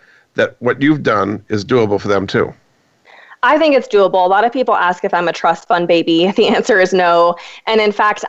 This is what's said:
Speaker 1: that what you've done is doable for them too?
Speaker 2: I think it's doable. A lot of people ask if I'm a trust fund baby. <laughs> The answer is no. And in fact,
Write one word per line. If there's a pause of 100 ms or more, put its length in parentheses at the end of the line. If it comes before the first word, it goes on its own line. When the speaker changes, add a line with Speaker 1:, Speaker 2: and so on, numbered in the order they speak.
(360)
Speaker 1:
that
what
you've
done
is
doable
for
them
too? (920)
Speaker 2:
I
think
it's
doable.
A
lot
of
people
ask
if
I'm
a
trust
fund
baby.
<laughs>
The
answer
is
no. (320)
And
in
fact,